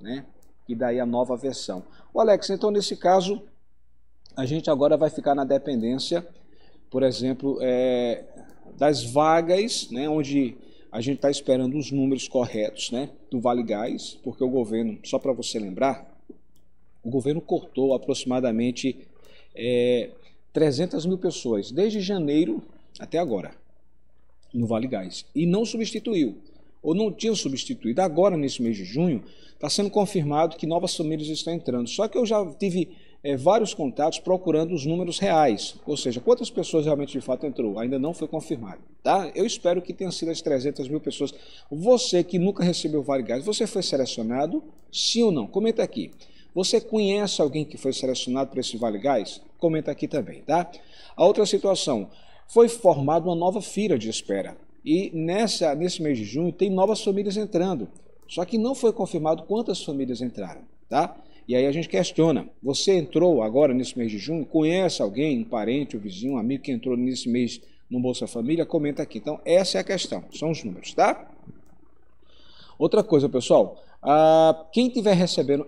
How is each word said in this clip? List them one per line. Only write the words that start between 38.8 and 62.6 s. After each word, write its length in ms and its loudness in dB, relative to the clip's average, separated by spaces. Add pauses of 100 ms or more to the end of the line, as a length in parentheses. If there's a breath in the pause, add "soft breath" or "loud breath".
tá? 320 2
Eu 120 0
espero 340 0
que 120 -12
tenha 180 -6
sido 200 -4
as 100 -6
trezentas 480 -2
mil 120 -4
pessoas. 320 -6 (380 loud breath)
Você 540 4
que 140 -2
nunca 260 2
recebeu 360 0
o 40 -6
Vale 180 0
Gás, 220 -4
você 220 0
foi 160 -4
selecionado? 840 -2 (260)
Sim 340 0
ou 80 4
não? 140 0
Comenta 360 0
aqui. 280 -6 (440 soft breath)
Você 260 2
conhece 600 0
alguém 240 0
que 140 -14
foi 140 -2
selecionado 580 -2
para 100 -4
esse 160 -6
Vale 220 -2
Gás? 420 -2 (180)
Comenta 320 0
aqui 160 -4
também, 360 -6
tá? 280 0 (460 loud breath)
A 80 6
outra 220 6
situação, 640 0 (360 soft breath)
foi 220 8
formada 580 4
uma 80 0
nova 280 0
fila 360 0
de 120 -4
espera. 460 -4 (280)
E 300 2
nessa, 600 0
nesse 280 -2
mês 160 0
de 60 -4
junho 280 -2
tem 160 0
novas 340 2
famílias 360 0
entrando. 500 -2 (400)
Só 160 -4
que 140 -4
não 160 -2
foi 180 2
confirmado 520 -2
quantas 380 -2
famílias 380 -4
entraram, 400 -8 (280)
tá? 280 -2 (320 loud breath)
E 80 2
aí 100 4
a 60 2
gente 160 -4
questiona, 600 2 (140)